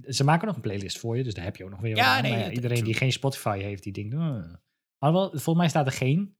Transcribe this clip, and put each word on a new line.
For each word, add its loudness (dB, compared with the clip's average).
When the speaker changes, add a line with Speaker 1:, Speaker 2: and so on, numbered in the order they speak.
Speaker 1:
Ze 0
maken 4
nog -2
een -10
playlist -6
voor -4
je, 0
dus -6
daar -10
heb -6
je -14
ook -12
nog -14
weer -2
Speaker 2:
Ja, 4
Speaker 1:
wat 4
aan. 2
Speaker 2:
nee, 0
Speaker 1:
Maar 0
ja, -2
Speaker 2:
dat -6
Speaker 1:
iedereen 0
Speaker 2:
true. 0
Speaker 1:
die 0
geen 2
Spotify -2
heeft, -6
die -8
denkt, -8
"Hmm." -6
Maar 4
wel, 4
volgens 0
mij 4
staat 2
er 0
geen 0